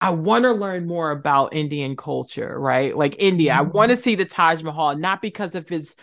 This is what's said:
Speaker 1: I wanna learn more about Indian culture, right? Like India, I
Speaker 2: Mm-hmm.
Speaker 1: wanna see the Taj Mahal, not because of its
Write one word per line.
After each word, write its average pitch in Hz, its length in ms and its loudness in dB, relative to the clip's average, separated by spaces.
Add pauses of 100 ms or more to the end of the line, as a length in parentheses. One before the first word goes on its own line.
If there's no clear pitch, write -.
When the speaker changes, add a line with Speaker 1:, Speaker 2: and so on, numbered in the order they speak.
Speaker 1:
I 190 100 0
wanna 220 400 2
learn 196 340 -4
more 170 260 -4
about 143 440 2
Indian 143 400 -4
culture, - 640 -8
right? 131 360 0
Like 143 220 0
India, 170 380 4
I 139 60 4
Speaker 2:
Mm-hmm. 165 100 0
Speaker 1:
wanna 226 260 4
see 247 180 0
the 185 100 0
Taj 165 360 2
Mahal, 151 360 -2
not 185 240 -4
because 196 340 -8
of 170 160 -8
its 156 320 -8